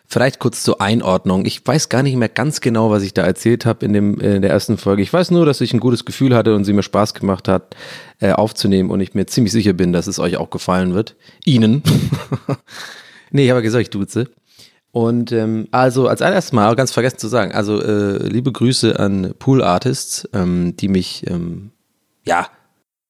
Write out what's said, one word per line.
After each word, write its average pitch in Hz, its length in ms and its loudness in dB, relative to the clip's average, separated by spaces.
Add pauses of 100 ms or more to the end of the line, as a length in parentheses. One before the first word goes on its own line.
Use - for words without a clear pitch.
vielleicht 123 320 0
kurz - 240 -4
zur - 180 0
Einordnung. 98 640 0
Ich - 220 -6
weiß 151 220 0
gar 120 140 0
nicht 135 140 0
mehr 117 120 0
ganz 147 320 -4
genau, 113 300 2
was 104 120 2
ich 98 120 -6
da 92 80 0
erzählt 113 440 0
hab 110 160 -2
in 104 100 0
dem, 104 280 0
äh, 101 160 0
in 95 60 0
der 95 80 2
ersten 101 280 0
Folge. 101 240 0
Ich 92 100 -2
weiß 175 180 2
nur, 175 160 4
dass 143 140 0
ich 117 120 -2
ein 120 80 2
gutes 120 240 0
Gefühl 131 300 0
hatte 113 200 4
und 101 100 2
sie 101 80 0
mir 101 100 2
Spaß 104 320 0
gemacht 98 340 -4
hat, 92 260 0 (460)
äh, 98 120 2
aufzunehmen 98 580 0
und 95 100 -2
ich 95 140 -6
mir 98 120 -2
ziemlich 113 260 0
sicher 104 200 2
bin, 87 200 0
dass 85 140 -2
es 92 120 -8
euch - 180 -2
auch - 140 -6
gefallen 92 440 -2
wird. 107 220 -4 (280)
Ihnen. 123 440 4
<laughs> - 40 4 (1400)
Nee, 139 160 2
ich 120 40 4
hab 127 60 4
ja 123 60 0
gesagt, 110 200 2
ich - 80 -4
duze. 107 400 -4 (640)
Und, 120 400 0
ähm, 110 400 -2
also 127 340 2
als 104 160 0
allererstes 175 300 0
mal, 110 240 4
ganz 131 160 -2
vergessen 123 260 -2
zu - 80 -8
sagen, 107 240 0
also, 104 320 -2
äh, 104 460 0
liebe 117 240 -2
Grüße 117 480 2
an 98 400 0
Pool 135 200 4
Artists, - 720 -2
ähm, 87 440 -2
die - 100 -4
mich, 95 420 -2
ähm, 87 440 -8 (520)
ja, 85 220 -2 (640)